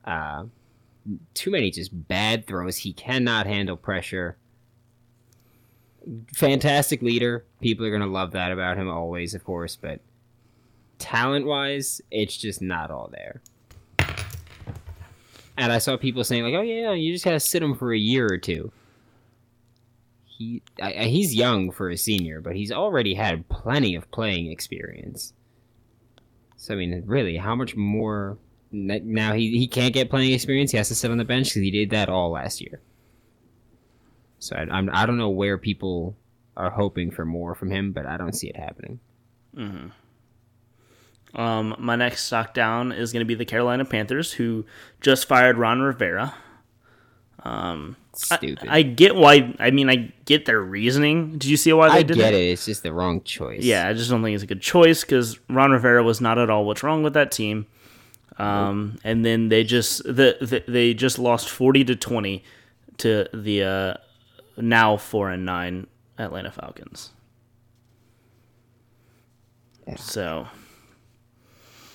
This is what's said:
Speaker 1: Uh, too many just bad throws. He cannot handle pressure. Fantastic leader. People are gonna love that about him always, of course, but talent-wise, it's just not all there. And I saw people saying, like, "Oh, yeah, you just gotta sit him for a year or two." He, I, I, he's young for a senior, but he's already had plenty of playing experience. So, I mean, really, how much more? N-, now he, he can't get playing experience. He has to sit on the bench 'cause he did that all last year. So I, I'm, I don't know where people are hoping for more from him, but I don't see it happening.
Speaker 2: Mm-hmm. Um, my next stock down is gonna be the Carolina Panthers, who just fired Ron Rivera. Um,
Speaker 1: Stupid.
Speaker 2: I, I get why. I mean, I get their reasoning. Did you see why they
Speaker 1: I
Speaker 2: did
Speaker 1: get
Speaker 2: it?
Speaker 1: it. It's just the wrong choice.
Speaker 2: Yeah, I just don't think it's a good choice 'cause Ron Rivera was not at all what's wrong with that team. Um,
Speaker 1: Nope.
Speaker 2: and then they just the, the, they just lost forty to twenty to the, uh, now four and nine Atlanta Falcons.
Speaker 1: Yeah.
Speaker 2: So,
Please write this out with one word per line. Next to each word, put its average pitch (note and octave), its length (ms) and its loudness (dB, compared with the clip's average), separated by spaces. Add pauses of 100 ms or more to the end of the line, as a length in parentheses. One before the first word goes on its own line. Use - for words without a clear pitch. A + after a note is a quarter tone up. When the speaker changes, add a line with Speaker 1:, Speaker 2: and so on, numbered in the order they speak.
Speaker 1:
Uh, D#2 400 -8 (880)
too - 180 -6
many C3+ 200 0
just F2 180 -12 (180)
bad A2 400 -2
throws. F#2 300 -6
He F#2+ 160 -10
cannot A#2+ 540 -2
handle G2+ 280 -4
pressure. F2+ 600 -8 (2000)
Fantastic C#3+ 680 0
leader. A#2+ 440 -2 (140)
People A2+ 260 -2
are G#2+ 60 -2
gonna G#2 160 -2
love F#2+ 240 -4
that F2+ 200 -4
about F#2 260 -4
him F#2+ 120 -6
always, E2+ 460 -8
of F2 80 -16
course, E2+ 320 -10
but D2+ 240 -14 (1000)
talent-wise, C#3 1120 -4
it's G#2+ 260 -4
just - 260 -10
not E2+ 280 -6
all B1 220 -12
there. - 300 -18 (2250)
And A#2+ 140 0
I A#2+ 60 2
saw B2+ 200 -2
people B2 260 -2
saying, A#2 200 -2
like, A#2+ 120 -2
"Oh, F#3 60 0
yeah, A3+ 320 -2
you D#3+ 200 -2
just F3+ 120 -8
gotta E3 140 0
sit E3+ 220 -2
him C#3+ 140 -2
for A#2+ 180 -4
a A2+ 40 0
year A#2 340 2
or F#2 80 -2
two." E2 320 -8 (1500)
He, A#2 380 -12 (180)
I, G2 120 -6
I, A2 120 -4
he's C#3+ 300 0
young A2 340 2
for F2+ 220 -6
a F2 60 -6
senior, E2+ 440 -4
but - 140 -8
he's G#2 160 -6
already C#3 420 -2
had F2+ 340 -2
plenty A#2 460 -2
of E2 160 -10
playing F#2 420 -6
experience. - 800 -14 (1200)
So, - 160 -10
I G2+ 40 -4
mean, F2 280 -4
really, G2 320 -2
how G2 180 -4
much B2 200 -6
more? G#2 640 -4 (340)
N-, G2+ 320 -6
now A2 280 0
he, A2+ 260 0
he B2 80 0
can't B2 260 0
get B2+ 160 -2
playing C3 240 0
experience. C3+ 380 0
He A#2+ 60 0
has G#2 100 0
to A#2+ 80 -4
sit A#2 160 -2
on A#2 80 0
the A#2 60 -2
bench B2+ 280 0
'cause G#2 80 0
he G2 80 0
did G#2 220 0
that G#2 180 0
all F2 220 0
last - 280 -8
year. - 200 -16 (1600)
So - 160 -12
I, - 60 -6
I'm, F#2+ 300 -4
I G2 140 2
don't A#2+ 140 0
know A2+ 100 -2
where G2 300 -2
people F#2+ 560 -6 (420)
are F2+ 140 -4
hoping F#2 400 -4
for E2 140 -8
more E2+ 280 -6
from F#2+ 160 -10
him, G2 220 -4
but C#2+ 160 -10
I D2+ 100 -8
don't F2 160 -8
see - 140 -10
it - 80 -14
happening. - 440 -14 (560)
Speaker 2:
Mm-hmm. F#2+ 340 -12 (1500)
Um, A2 380 -2
my A#2+ 180 -2
next A#2+ 300 -2
stock A2+ 300 -4
down A#2+ 360 0
is A#2 220 -6
gonna A#2 120 -2
be A2+ 100 -2
the A2+ 100 -6
Carolina A#2+ 400 0
Panthers, B2+ 480 -4
who A#2 320 -4 (340)
just C3 280 6
fired B2+ 320 8
Ron A#2+ 220 2
Rivera. A#2+ 520 -2 (1120)
Um, D2+ 520 -8 (180)
Speaker 1:
Stupid. - 540 -6
Speaker 2:
I, D#3 120 4
I - 20 8
get D3 340 8
why. C#3+ 440 10
I A#2+ 120 4
mean, C#3 180 4
I B2 220 2 (140)
get D3 200 2
their A2+ 160 2
reasoning. C#3 720 0
Did C#3 120 -8
you C#3+ 120 4
see D#3+ 140 4
why D#3+ 180 8
they D3+ 100 8
Speaker 1:
I D#3+ 40 6
Speaker 2:
did D3 140 2
Speaker 1:
get A2 160 6
Speaker 2:
it? G2+ 40 4
Speaker 1:
it. F2+ 140 2
It's F2+ 140 -4
just G#2+ 180 -8
the E2 80 -4
wrong E2+ 320 -2
choice. - 400 -8
Speaker 2:
Yeah, G2 240 2
I G#2 60 0
just A#2 160 -4
don't A#2+ 140 2
think A2 120 -2
it's G2+ 80 -6
a G2 40 -10
good G2 140 -8
choice E3 420 8
'cause A#2 360 0 (100)
Ron C3+ 220 6
Rivera A#2+ 320 6
was A2+ 160 2
not A#2 180 2
at A#2+ 120 4
all G#2+ 160 2
what's G#2 180 -2
wrong D#3 200 0
with D3 100 0
that C#3+ 180 4
team. G#2+ 360 -4 (720)
Um, G2+ 560 -2
Speaker 1:
Nope. - 120 -16
Speaker 2:
and A2+ 200 2
then A2+ 240 2
they A2 140 6
just A2+ 400 0
the, C3 380 6
the, B2 260 -2
they A#2+ 260 4
just B2 260 0
lost A#2+ 300 2
forty C3+ 360 4
to B2 100 0
twenty G2+ 480 -4 (540)
to G#2+ 360 2
the, G#2 300 0
uh, F#2+ 300 -2 (640)
now A2+ 400 4
four G2+ 340 -2
and F#2 140 -6
nine F2+ 420 -6 (300)
Atlanta F#2 340 -10
Falcons. - 600 -18 (2750)
Speaker 1:
Yeah. - 80 -12
Speaker 2:
So, E2 520 -8 (1500)